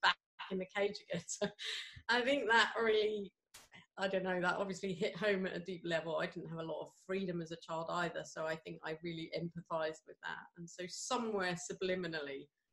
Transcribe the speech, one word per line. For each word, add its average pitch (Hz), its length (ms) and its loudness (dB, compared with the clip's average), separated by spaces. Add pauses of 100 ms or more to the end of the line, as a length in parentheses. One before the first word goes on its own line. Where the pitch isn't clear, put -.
back 185 140 6 (340)
in 190 80 -2
the 185 80 -2 (100)
cage 202 200 2 (160)
again. 175 160 -2
<laughs> - 0 -
So - 200 -2 (640)
I 240 120 6
think 254 280 4
that 226 220 8 (100)
really, 214 520 4 (640)
I 190 100 2
don't 190 160 2
know, 185 160 2
that 175 180 4
obviously 190 360 -2
hit 175 240 -2
home 190 280 4
at 175 120 -2
a - 20 -4
deep 175 240 -8
level. 165 340 0
I 170 100 0
didn't 160 220 -8
have 165 100 -6
a 160 40 -2
lot 156 180 -4
of 147 100 -10 (140)
freedom 185 360 -2
as 160 100 -6
a 165 60 -8
child 165 320 -4
either, 170 340 0
so 160 220 -6
I 160 100 0
think 165 300 -10
I 160 180 -4
really 165 340 -6
empathised 165 680 -4
with - 160 -16
that. 170 220 -6 (120)
And 170 120 -12
so 180 180 -10
somewhere 208 680 0
subliminally, 170 920 -2 (260)